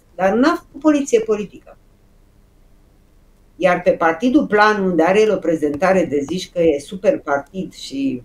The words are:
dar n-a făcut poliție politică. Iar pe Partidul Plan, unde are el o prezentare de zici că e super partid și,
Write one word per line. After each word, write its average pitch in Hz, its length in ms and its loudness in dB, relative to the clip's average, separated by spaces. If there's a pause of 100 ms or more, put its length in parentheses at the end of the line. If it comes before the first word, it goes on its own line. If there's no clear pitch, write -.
(140)
dar 190 180 0
n-a 269 240 2
făcut - 240 -20
poliție 277 400 2
politică. 202 560 -8 (1800)
Iar 180 240 0
pe 190 100 2
Partidul 208 560 2
Plan, 208 360 2
unde 175 200 0
are 190 180 4
el 214 120 4
o 185 40 0
prezentare 160 680 0
de 143 240 -4
zici 180 220 -8
că 175 120 -2
e 156 160 2
super 185 400 -6
partid 151 540 -8
și, 131 520 -8